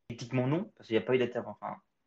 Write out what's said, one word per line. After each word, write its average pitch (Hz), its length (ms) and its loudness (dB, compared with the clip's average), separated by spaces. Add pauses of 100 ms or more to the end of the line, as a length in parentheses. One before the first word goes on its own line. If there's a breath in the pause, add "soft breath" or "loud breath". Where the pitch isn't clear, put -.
(100)
éthiquement, 127 360 -2
non, 165 300 0
parce - 120 -18
qu'il 113 100 2
n'y 104 40 4
a - 40 -12
pas 127 80 4
eu 127 40 6
d'intervention. 117 440 -2
Enfin, 104 180 -8 (260)